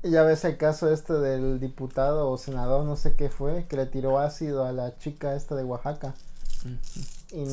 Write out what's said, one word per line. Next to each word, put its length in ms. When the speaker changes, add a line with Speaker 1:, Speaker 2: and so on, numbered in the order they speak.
Speaker 1:
Y 80
ya 120
ves 200
el 140
caso 340
este 220
del 480
diputado 680
o 80
senador, 480
no 120
sé 180
qué 140
fue, 400
que 80
le 80
tiró 340
ácido 460
a 80
la 240
chica 380
esta 200
de 80
Oaxaca. 500
Speaker 2:
Ujú. 760
Speaker 1:
Y 120